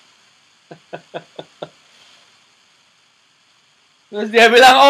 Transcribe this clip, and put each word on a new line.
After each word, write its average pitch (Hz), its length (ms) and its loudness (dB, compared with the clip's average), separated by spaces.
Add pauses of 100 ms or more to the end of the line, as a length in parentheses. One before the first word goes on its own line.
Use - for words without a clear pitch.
(680)
<laughs> - 1040 -20 (2500)
Terus 214 200 -10
dia 233 200 2
bilang, 254 240 2 (140)